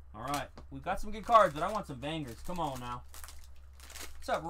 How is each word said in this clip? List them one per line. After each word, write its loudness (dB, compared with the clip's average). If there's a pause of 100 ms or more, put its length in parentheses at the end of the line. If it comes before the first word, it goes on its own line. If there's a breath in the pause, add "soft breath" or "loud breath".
(140)
All -10
right, -2 (240)
we've -10
got -2
some -2
good -6
cards, 10
but 0
I 0
want -2
some -6
bangers. -4 (100)
Come -2
on 0
now. -6 (1160)
What's -6
up, 0